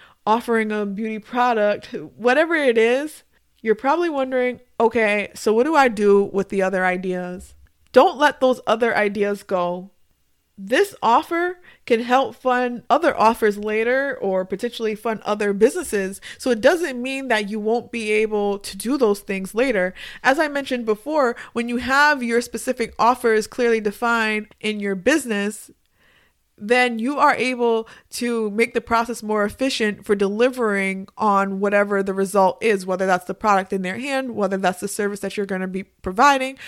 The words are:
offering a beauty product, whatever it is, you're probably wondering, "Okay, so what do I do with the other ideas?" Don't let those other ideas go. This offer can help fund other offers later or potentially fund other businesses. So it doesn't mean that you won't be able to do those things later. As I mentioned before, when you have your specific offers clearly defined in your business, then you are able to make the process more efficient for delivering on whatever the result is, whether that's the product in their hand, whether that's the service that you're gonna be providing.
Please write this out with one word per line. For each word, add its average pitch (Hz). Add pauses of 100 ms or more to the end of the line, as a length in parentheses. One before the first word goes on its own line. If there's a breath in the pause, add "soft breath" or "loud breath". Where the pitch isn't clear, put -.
(260 soft breath)
offering 226
a 214
beauty 220
product, 226 (220)
whatever 294
it 269
is, 247 (400)
you're 220
probably 320
wondering, 262 (180)
"Okay, 220
so 214
what 233
do 320
I 269
do 202
with 190
the 190
other 185
ideas?" 180 (380)
Don't 294
let 277
those 254
other 226
ideas 202
go. 180 (720)
This 254
offer 339 (260 soft breath)
can 233
help 247
fund 247
other 302
offers 214
later 226
or 185
potentially 220
fund 220
other 208
businesses. 202 (160 loud breath)
So -
it 226
doesn't 285
mean 269
that 214
you 214
won't 220
be 220
able 208
to -
do 240
those 208
things 190
later. 208 (300 loud breath)
As 277
I 302
mentioned 269
before, 240 (160 loud breath)
when 233
you 240
have 269
your 233
specific 240
offers 226
clearly 233
defined 214 (120)
in 208
your 202
business, 214 (920 soft breath)
then 240
you 269
are 285
able 233 (220 loud breath)
to 233
make 233
the 240
process 233
more 208
efficient 220
for 208
delivering 202 (100)
on 196
whatever 202
the 196
result 190
is, 196
whether 190
that's 185
the 202
product 196
in 190
their 185
hand, 269
whether 196
that's 185
the 202
service 202
that 196
you're 202
gonna 185
be 190
providing. 262